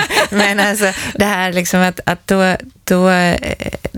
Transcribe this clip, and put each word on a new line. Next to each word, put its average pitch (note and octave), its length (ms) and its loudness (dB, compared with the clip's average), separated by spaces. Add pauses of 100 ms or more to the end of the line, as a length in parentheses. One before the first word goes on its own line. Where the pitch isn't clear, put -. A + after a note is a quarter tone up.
(300)
men G3+ 300 0
alltså, G3+ 320 0 (240)
det G3+ 100 0
här, F#3 280 -2
liksom, F3+ 280 0
att, F3+ 240 0
att F3 220 -4
då, F#3+ 300 2 (260)
då, F#3 260 4
eh, F3+ 280 2 (600)